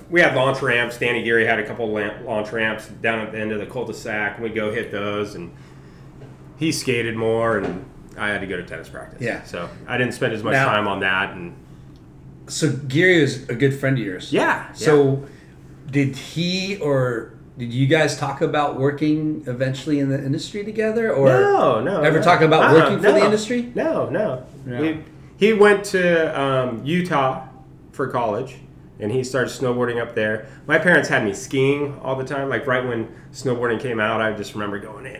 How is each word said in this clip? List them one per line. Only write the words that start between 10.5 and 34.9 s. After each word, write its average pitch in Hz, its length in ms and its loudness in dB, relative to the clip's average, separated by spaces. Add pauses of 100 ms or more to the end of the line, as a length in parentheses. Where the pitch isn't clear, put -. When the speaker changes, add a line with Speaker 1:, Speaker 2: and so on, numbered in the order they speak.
Speaker 2:
Now 135 140 4
Speaker 1:
time 104 200 2
on 98 140 -2
that. 95 340 0
And 87 200 -12 (920)
Speaker 2:
So - 260 -2
Geary 160 500 4
is - 260 -2
a 127 60 -6
good 131 240 2
friend 135 200 0
of 110 60 -4
yours. 92 280 -8
Speaker 1:
Yeah, 254 400 0
Speaker 2:
So 139 420 4 (100)
Speaker 1:
yeah. - 40 -18 (600)
Speaker 2:
did 135 260 0
he 185 640 -4
or 127 560 -2 (240)
did 120 140 -8
you 135 140 2
guys 151 320 4
talk 135 240 -6
about 143 360 0
working 151 680 0
eventually 135 540 -2
in 139 100 0
the 135 80 0
industry 139 460 -4
together, 220 480 0
or 135 160 4
Speaker 1:
No, 135 520 4
no, 160 220 0
Speaker 2:
ever 151 160 4
Speaker 1:
no. - 60 2
Speaker 2:
talk 170 180 6
about 156 220 6
Speaker 1:
Uh-uh, 143 160 8
Speaker 2:
working 151 180 6
for 202 140 6
the - 60 6
Speaker 1:
no. 202 60 6
Speaker 2:
industry? 233 500 0
Speaker 1:
No, 214 360 0
no. 156 340 -2 (240)
Speaker 3:
Yeah. 123 120 -6
Speaker 1:
We, 160 200 -2 (360)
he 214 160 4
went 202 340 6
to, 170 540 2
um, 127 440 0
Utah 151 640 0 (460)
for 135 160 -4
college, 120 480 -4 (440)
and 107 100 -4
he 127 140 -2
started 123 260 -2
snowboarding 120 500 -2
up 117 140 -8
there. 110 320 -2 (220)
My 156 100 4
parents 160 300 4
had 127 160 0
me 101 80 0
skiing 139 720 0
all 131 120 -4
the 131 100 -4
time. 139 240 -6
Like, 117 200 -4
right 127 180 0
when 113 220 -4 (240)
snowboarding 120 480 -2
came 117 180 -4
out, 110 220 0
I 110 120 0
just 101 220 -8
remember 104 240 -6
going 95 280 -14